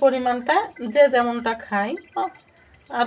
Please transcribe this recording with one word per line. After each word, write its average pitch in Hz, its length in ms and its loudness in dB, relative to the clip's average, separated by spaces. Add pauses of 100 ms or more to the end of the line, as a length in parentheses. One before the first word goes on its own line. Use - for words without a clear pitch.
পরিমাণটা 254 520 0 (380)
যে 294 100 6 (100)
যেমনটা 240 400 0 (120)
খায়, 208 280 -4 (960)
আর 240 180 -2